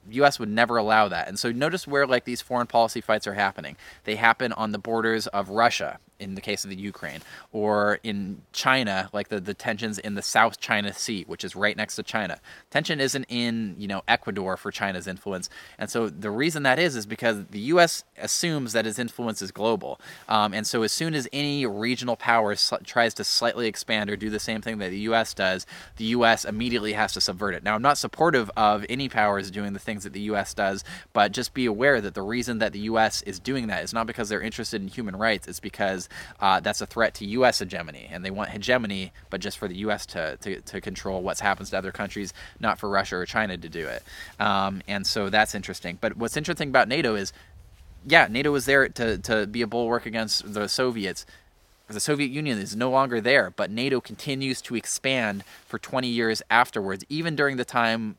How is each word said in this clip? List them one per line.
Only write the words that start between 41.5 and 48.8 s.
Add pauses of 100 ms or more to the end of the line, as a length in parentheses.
to
other
countries, (280)
not
for
Russia
or
China
to
do
it. (360)
Um,
and
so
that's
interesting.
But
what's
interesting
about
nato
is, (720)
yeah,
nato
was
there